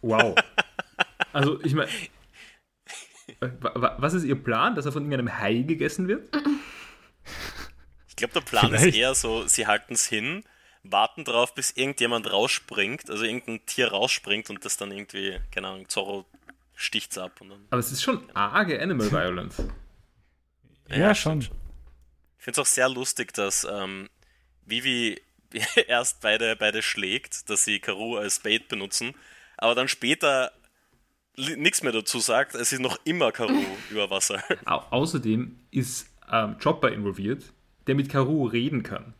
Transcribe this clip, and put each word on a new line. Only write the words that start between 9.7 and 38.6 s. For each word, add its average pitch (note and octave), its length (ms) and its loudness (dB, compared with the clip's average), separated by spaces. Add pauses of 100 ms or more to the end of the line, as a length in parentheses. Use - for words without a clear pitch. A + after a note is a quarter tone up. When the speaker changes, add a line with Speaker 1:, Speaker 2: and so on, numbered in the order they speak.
Speaker 2:
hin, C3 380 -4 (400)
warten G#2 400 2
drauf, A#2 320 0
bis - 160 -4
irgendjemand A#2+ 600 -2
rausspringt, G#2 760 0
also G#2 140 -4
irgendein A2+ 420 -6
Tier B2 240 0
rausspringt G#2 600 0
und G2+ 160 -12
das G2+ 120 -2
dann G2+ 140 -8
irgendwie, G2 480 -8 (120)
keine F#2+ 180 -6
Ahnung, F#2+ 200 -14
Zorro G2 360 -6 (500)
sticht's - 420 -6
ab F#2 240 -12
und F#2+ 80 -20
dann G2+ 200 -20
Speaker 1:
Aber B2+ 100 2
es A#2+ 120 -2
ist C3+ 100 -4
schon - 340 -2
arge C#3+ 460 2
Animal C3 300 0
Violence. F2+ 520 -2 (1300)
Speaker 3:
Ja, G2 80 -2
Speaker 2:
Ja, G3+ 180 6
Speaker 3:
schon. D#3 260 0
Speaker 2:
stimmt - 160 -6
schon. - 0 - (800)
Ich - 40 -20
find's B2 160 -2
auch C#3 60 2
sehr C3 240 4
lustig, B2+ 440 -4
dass, G2 360 0
ähm, F#2+ 400 -6 (560)
Vivi A#2+ 560 -2 (300)
<laughs> - 360 2
erst B2 340 0
beide, A2 340 2
beide G#2+ 260 0
schlägt, - 680 -4
dass G#2 140 2
sie G#2 160 0
Karoo A2 380 -4
als G#2 220 -2
Bait A2 280 0
benutzen, A2+ 460 -6 (440)
aber A#2 180 4
dann B2+ 120 0
später C3+ 640 0 (840)
li-, C#3 200 -4
nix D#3 280 2
mehr C3+ 80 2
dazu A2 280 -2
sagt, A#2+ 360 2
es A#2+ 160 0
ist C3 80 -2
noch B2+ 240 -2
immer D#3 280 2
Karoo B2+ 320 0 (120)
Speaker 4:
<laughs> G2 160 -14
Speaker 2:
über G#2 180 0
Wasser. G2 340 0 (220)
Speaker 1:
Au-, E2 240 0
außerdem B2+ 720 0 (100)
ist, - 380 -4 (240)
ähm, A2 260 2
Chopper B2+ 340 2
involviert, G#2 520 -4 (420)
der C3 100 2
mit C#3 140 0
Karoo C#3 380 2
reden A#2+ 340 0